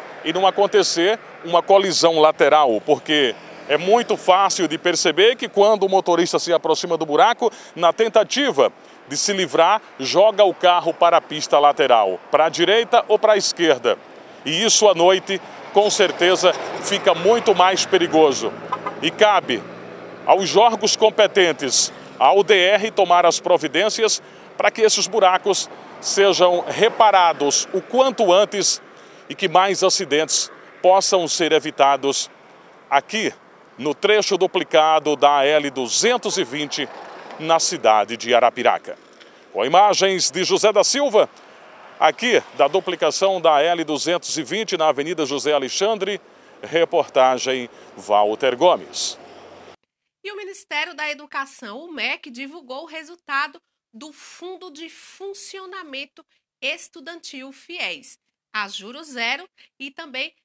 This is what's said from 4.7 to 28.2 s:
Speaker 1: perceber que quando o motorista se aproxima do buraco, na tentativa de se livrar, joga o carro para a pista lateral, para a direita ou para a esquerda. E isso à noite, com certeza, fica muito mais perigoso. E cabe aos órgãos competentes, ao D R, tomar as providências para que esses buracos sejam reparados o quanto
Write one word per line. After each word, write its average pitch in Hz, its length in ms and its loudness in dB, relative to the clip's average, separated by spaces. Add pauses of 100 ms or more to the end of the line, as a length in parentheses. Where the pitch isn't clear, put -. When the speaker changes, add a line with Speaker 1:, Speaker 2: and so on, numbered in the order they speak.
Speaker 1:
perceber 175 580 2
que 240 120 -8
quando 202 340 2
o 196 60 0
motorista 175 500 0
se 170 140 -4
aproxima 165 440 -2
do 160 80 -8
buraco, 196 480 2 (220)
na 165 180 2
tentativa 220 800 0 (360)
de 139 80 -10
se - 180 -4
livrar, 170 480 2 (160)
joga 190 460 2
o 175 100 2
carro 175 400 0
para 170 240 2
a - 20 2
pista 147 380 -2
lateral, 123 600 2 (120)
para 156 160 2
a - 20 -2
direita 208 600 0
ou 214 100 2
para 214 160 2
a - 20 4
esquerda. 131 600 0 (480)
E 165 180 -2
isso 214 240 4
à 185 60 4
noite, 185 460 0 (340)
com 202 160 2
certeza, 180 640 2 (280)
fica 196 320 0
muito 202 400 2
mais 180 300 2
perigoso. 151 640 2 (520)
E 165 80 -2
cabe 156 520 0 (600)
aos 160 320 0
órgãos 220 400 2
competentes, 185 960 0 (260)
ao 170 240 4
D 208 120 2
R, 190 360 2
tomar 175 360 2
as 170 140 2
providências 180 840 -2 (340)
para 208 140 2
que 226 100 -6
esses 202 260 2
buracos 185 600 0 (320)
sejam 180 600 2
reparados 165 1120 2
o 180 80 -4
quanto 240 500 0